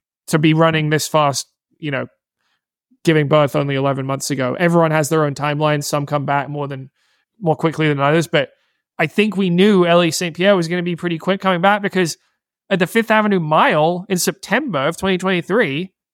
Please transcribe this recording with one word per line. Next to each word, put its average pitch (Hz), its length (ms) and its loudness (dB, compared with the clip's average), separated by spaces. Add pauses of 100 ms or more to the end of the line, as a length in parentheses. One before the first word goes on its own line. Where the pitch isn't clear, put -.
(280)
to 165 100 0
be 156 160 4
running 156 340 2
this 151 200 -2
fast, 147 400 0 (300)
you 151 120 -8
know, 123 160 -6 (1000)
giving 156 240 2
birth 147 260 2
only 143 200 -2
eleven 135 320 -2
months 135 240 -6
ago. 131 240 -4
Everyone 170 360 2
has 156 200 0
their 160 140 2
own 143 100 -4
timeline. 147 500 -2
Some 147 220 -4
come 147 180 -4
back 139 240 -2
more 147 180 -8
than, 135 240 -12 (480)
more 160 160 0
quickly 156 340 -2
than 143 120 0
others. 151 260 2
But 143 260 -2 (460)
I 165 80 0
think 208 300 0
we 190 140 0
knew 185 340 6
Ellie 170 260 4
Saint 165 240 -6
Pierre 196 220 4
was 165 120 -2
gonna 180 140 -4
be 175 140 -4
pretty 170 220 -6
quick 190 240 -4
coming 185 180 0
back 202 220 2
because 185 340 -2 (540)
at 196 80 0
the 175 80 2
Fifth 226 240 0
Avenue 208 300 2
Mile 170 680 0
in 190 80 -2
September 185 720 -2
of 170 80 -6
twenty 190 220 -2
twenty-three, 180 720 -2 (220)